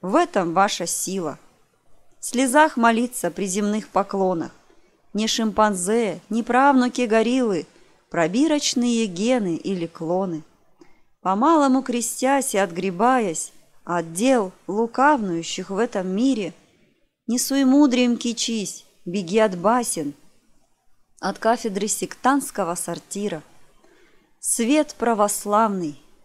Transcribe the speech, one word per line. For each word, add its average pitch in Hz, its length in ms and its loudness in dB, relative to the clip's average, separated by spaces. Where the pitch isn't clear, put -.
в 185 140 -2
этом 208 380 0
ваша 185 340 0
сила. 180 500 -6
В - 60 -14
слезах 269 500 2
молиться 233 540 0
при 208 160 -6
земных 208 420 -2
поклонах. 190 640 -2
Не 214 140 -2
шимпанзе, 214 1000 0
не 226 120 -2
правнуки 247 600 2
гориллы, 226 680 2
пробирочные 240 960 0
гены 196 500 0
или 175 300 -4
клоны. 170 560 -4
По-малому 262 640 2
крестясь 254 720 -2
и - 20 0
отгребаясь 190 920 0
от 165 300 -4
дел 214 380 2
лукавнующих 208 1040 0
в 196 80 -4
этом 214 280 -2
мире, 214 460 -2
не 240 140 -2
суемудрием 254 800 4
кичись, 233 680 -6
беги 180 340 -2
от 208 180 2
басен, 180 560 -2
от 185 200 -6
кафедры 220 480 -2
сектантского 202 880 -2
сортира. 170 640 -8
Свет 294 600 0
православный 208 1000 0